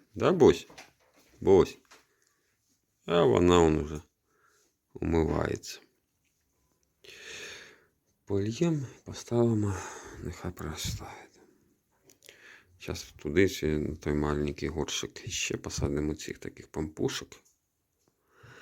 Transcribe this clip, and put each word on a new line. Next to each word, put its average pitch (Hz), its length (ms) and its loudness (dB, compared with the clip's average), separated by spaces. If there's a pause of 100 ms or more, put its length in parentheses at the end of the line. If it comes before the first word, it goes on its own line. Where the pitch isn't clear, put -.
(160)
Да, 117 160 2
Бусь? 135 360 6 (720)
Бусь. 92 380 6 (1300)
А 170 180 2
вона 90 360 6
он 78 180 6
уже 76 240 -6 (920)
умивається. 80 880 -2 (2500)
Польємо, 120 640 -2 (180)
поставимо, 107 720 0 (460)
нехай 87 280 -8
проростає. - 720 -10 (1600)
Зараз 90 180 -8 (140)
туди 87 320 2
ще - 180 -6
на 76 280 -2
той 76 180 -4
маленький 73 560 -2
горщик - 580 -8
ще - 300 -6
посадимо 76 580 -4
цих - 220 -12
таких - 300 -16
пампушок. - 600 -6 (1300)